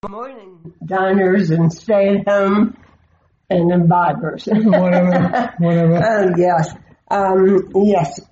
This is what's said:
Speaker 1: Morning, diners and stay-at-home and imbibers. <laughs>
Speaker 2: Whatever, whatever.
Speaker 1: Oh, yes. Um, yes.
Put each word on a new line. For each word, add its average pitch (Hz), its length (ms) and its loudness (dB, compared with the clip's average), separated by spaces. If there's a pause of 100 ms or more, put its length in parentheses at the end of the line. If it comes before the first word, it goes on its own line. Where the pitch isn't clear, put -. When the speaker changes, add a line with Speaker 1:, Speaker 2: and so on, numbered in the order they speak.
Speaker 1:
Morning, 202 640 -18 (100)
diners 190 680 0
and 165 200 2
stay-at-home 202 1040 0 (760)
and 175 200 2
imbibers. 165 760 0
<laughs> - 40 -6
Speaker 2:
Whatever, 180 1080 0
whatever. 170 440 2
Speaker 1:
Oh, 208 320 0
yes. 170 400 0 (360)
Um, 190 640 0
yes. 190 440 0 (140)